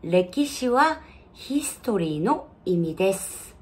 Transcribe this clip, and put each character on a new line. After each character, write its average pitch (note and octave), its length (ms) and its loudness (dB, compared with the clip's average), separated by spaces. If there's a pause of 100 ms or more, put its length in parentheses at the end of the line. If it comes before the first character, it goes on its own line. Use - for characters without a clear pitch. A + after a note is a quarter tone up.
歴 F3+ 440 2
史 B3+ 220 -4
は D4+ 320 4 (320)
ヒ - 320 -4
ス - 160 -10
ト A3 160 -2
リ D#3+ 220 0
ー - 20 -4
の C4 280 0 (180)
意 F#3 100 2
味 D#3+ 180 0
で F#3+ 200 2
す。 - 480 -12